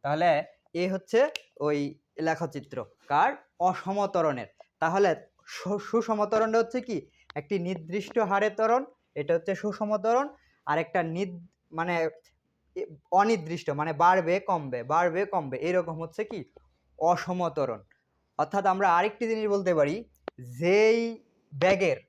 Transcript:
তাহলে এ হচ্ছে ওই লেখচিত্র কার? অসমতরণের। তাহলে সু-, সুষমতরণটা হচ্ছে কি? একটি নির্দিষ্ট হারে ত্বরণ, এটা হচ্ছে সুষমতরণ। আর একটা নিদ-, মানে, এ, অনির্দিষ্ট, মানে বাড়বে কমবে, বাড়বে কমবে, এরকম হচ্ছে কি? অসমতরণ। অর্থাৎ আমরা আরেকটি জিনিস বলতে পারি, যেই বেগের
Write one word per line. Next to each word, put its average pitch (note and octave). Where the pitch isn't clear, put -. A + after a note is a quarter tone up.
তাহলে D#3
এ F3+
হচ্ছে A3+
ওই D3
লেখচিত্র D3+
কার? F3+
অসমতরণের। F3+
তাহলে E3+
সু-, G3
সুষমতরণটা A3
হচ্ছে A3+
কি? A#3
একটি A3+
নির্দিষ্ট F3+
হারে G3+
ত্বরণ, A3
এটা D3+
হচ্ছে E3+
সুষমতরণ। G#3+
আর D3
একটা E3
নিদ-, F3
মানে, E3
এ, F#3
অনির্দিষ্ট, F3+
মানে D3+
বাড়বে F3
কমবে, C#3+
বাড়বে E3+
কমবে, D3
এরকম E3
হচ্ছে E3
কি? G#3
অসমতরণ। D#3
অর্থাৎ F#3
আমরা F#3+
আরেকটি G#3
জিনিস A3
বলতে F#3+
পারি, D#3
যেই A3
বেগের F3+